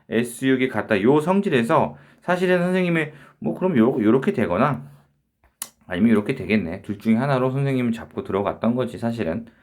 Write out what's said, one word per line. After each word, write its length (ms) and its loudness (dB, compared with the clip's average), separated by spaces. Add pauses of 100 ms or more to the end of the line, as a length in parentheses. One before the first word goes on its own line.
(100)
에스 340 -2
육이 240 2
같다. 320 -2
요 200 4
성질에서 760 0 (240)
사실은 380 0
선생님이 480 0 (320)
뭐, 160 -6
그럼 240 0
요, 240 4
요렇게 320 2
되거나 520 -2 (1000)
아니면 240 2
요렇게 240 2
되겠네. 480 -2
둘 160 -8
중에 160 2
하나로 380 0
선생님은 400 -2
잡고 320 -8
들어갔던 500 -2
거지, 240 -4
사실은. 480 -4 (160)